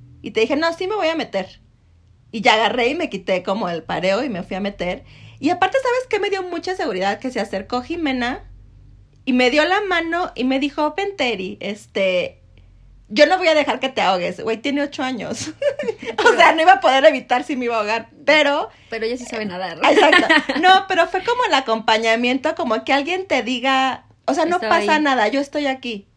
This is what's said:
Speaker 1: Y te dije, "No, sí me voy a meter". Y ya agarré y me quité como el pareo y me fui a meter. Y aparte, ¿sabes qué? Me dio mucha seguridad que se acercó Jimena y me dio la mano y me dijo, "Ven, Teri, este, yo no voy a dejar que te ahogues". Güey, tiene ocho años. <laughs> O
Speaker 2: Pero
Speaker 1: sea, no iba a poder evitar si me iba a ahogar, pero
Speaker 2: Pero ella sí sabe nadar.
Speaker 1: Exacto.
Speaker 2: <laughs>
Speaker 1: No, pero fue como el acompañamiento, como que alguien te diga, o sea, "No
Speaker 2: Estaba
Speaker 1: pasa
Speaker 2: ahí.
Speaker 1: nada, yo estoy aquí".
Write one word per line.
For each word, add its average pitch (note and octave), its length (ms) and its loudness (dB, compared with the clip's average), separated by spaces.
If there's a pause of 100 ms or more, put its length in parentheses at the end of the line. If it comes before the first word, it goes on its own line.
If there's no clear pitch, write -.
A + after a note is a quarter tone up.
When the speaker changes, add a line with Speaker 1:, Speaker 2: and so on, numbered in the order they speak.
(220)
Speaker 1:
Y A3 100 -12
te A3 80 -2
dije, A3+ 160 2
"No, E4 180 0
sí F#4 140 -6
me G#4+ 80 -4
voy F4 140 0
a E4 60 -2
meter". G3 440 -6 (720)
Y A3+ 100 -8
ya A3 140 4
agarré A3+ 340 0
y D4+ 60 -2
me E4+ 140 -4
quité F#3 340 -4
como G3+ 260 -2
el E3+ 140 -6
pareo F#3+ 400 -2
y D4 60 -4
me F#3 140 -6
fui - 120 -10
a F#3 60 -6
meter. G3 420 -6 (360)
Y C#4 120 0
aparte, F#4+ 320 0
¿sabes B4+ 260 0
qué? G#4 100 0
Me G4+ 100 -2
dio F#4+ 140 -4
mucha F4+ 320 -6
seguridad D4+ 440 -2
que C4 120 -8
se A#3+ 80 -6
acercó A3 420 -6
Jimena C4 640 -4 (800)
y B3+ 80 0
me B3+ 180 4
dio D4 140 4
la F#4+ 160 2
mano E4+ 540 -2
y - 80 -4
me C4+ 160 0
dijo, D4+ 380 -2
"Ven, G4 180 -4
Teri, G#3 460 -4
este, F#3+ 800 -4 (680)
yo C#4+ 180 6
no F#4 100 2
voy F#4 100 0
a D#4+ 80 4
dejar C4+ 240 0
que C4 100 -4
te B3 120 -4
ahogues". F3+ 400 -2
Güey, A3+ 160 -4
tiene C#4+ 240 -4
ocho C#4+ 220 -6
años. B3 520 -8
<laughs> - 60 -14 (580)
O F#4 40 0
Speaker 2:
Pero A#4 140 6
Speaker 1:
sea, E4 160 6
no D#4+ 80 0
iba F4 120 8
a F#4+ 80 4
poder C4+ 240 4
evitar B3+ 380 2
si D4+ 120 -6
me B3 100 -4
iba A#3 100 -2
a A3 40 0
ahogar, G#3+ 300 -4 (160)
pero D4+ 440 2 (200)
Speaker 2:
Pero A3 160 -6
ella A#3+ 120 -4
sí B3 80 -12
sabe A3 200 -8
nadar. F3+ 340 -8 (100)
Speaker 1:
Exacto. D#4+ 380 6 (160)
Speaker 2:
<laughs> C4+ 180 -2
Speaker 1:
No, F#4+ 280 6
pero E4+ 180 2
fue F#4 160 -4
como B4 240 0
el F4+ 60 2
acompañamiento, A#3 1000 0
como A#3+ 280 -2
que D4 100 -4
alguien E4 340 -2
te C4+ 160 0
diga, C4 600 -2 (200)
o - 80 0
sea, D#4+ 120 0
"No F4 120 0
Speaker 2:
Estaba F4+ 220 0
Speaker 1:
pasa D#4+ 180 2
Speaker 2:
ahí. D4+ 60 0
Speaker 1:
nada, B3+ 260 2
yo C4+ 100 0
estoy C#4+ 280 -4
aquí". B3 500 -6